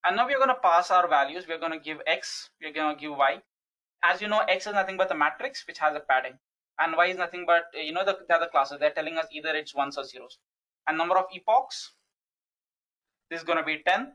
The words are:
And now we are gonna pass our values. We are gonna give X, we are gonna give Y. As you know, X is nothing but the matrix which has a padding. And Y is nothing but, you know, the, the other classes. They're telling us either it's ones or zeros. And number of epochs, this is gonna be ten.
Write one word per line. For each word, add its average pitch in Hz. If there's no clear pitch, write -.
And 180
now 240
we 277
are 262
gonna 254
pass 175
our 180
values. 156
We 165
are 160
gonna 160
give 151
X, -
we 156
are 151
gonna 151
give 151
Y. 139
As 180
you 208
know, 214
X 196
is 208
nothing 190
but 185
the 170
matrix 156
which -
has 151
a 151
padding. 131
And 165
Y 175
is 185
nothing 175
but, 170
you 156
know, 185
the, 190
the 170
other 170
classes. 139
They're 147
telling 160
us 160
either 151
it's 151
ones 139
or 139
zeros. 127
And 156
number 175
of 185
epochs, -
this 165
is 160
gonna 165
be 156
ten. 220